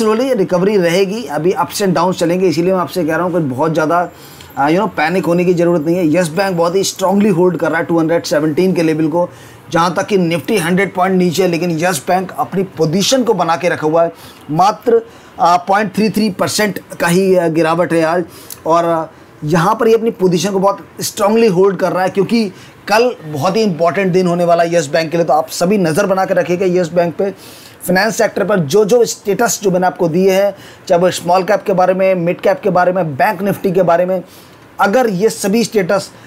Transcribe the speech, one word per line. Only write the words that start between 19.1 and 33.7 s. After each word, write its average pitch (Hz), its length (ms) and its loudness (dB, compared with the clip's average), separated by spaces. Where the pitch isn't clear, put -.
यहाँ 170 300 2
पर 233 140 0
ये 226 60 4
अपनी 226 160 0
पोजीशन 185 420 0
को 190 60 -2
बहुत 196 200 0
strongly 220 460 2
hold 190 300 2
कर 175 160 -2
रहा 175 100 -2
है, 190 80 0
क्योंकि 202 380 0
कल 226 260 2
बहुत 151 300 -2
ही 220 60 2
important 175 500 0
दिन 185 140 2
होने 175 180 0
वाला 170 200 2
है 170 100 -2
यस 165 120 0
बैंक 160 240 -2
के 165 60 -2
लिए। 170 100 0
तो 165 60 2
आप 151 160 0
सभी 190 300 0
नज़र 175 280 0
बना 190 180 0
के 190 100 -2
रखिएगा 180 320 0
यस 175 260 0
बैंक 170 240 0
पे। 196 140 -2
फाइनेंस - 840 -4
sector 202 280 -2
पर 196 160 0
जो 170 240 2
जो 226 200 4
status - 580 -2
जो 202 80 0
मैंने 180 160 0
आपको 180 220 0
दिए 185 240 2
हैं, 196 220 0
चाहे 170 120 4
वो 180 100 2
small 175 340 0
cap 190 220 0
के 214 60 0
बारे 185 220 2
में, 190 200 2
mid 175 260 -2
cap 190 200 0
के 208 100 -2
बारे 180 220 2
में, 170 240 -4
bank 180 260 0
nifty 196 300 -2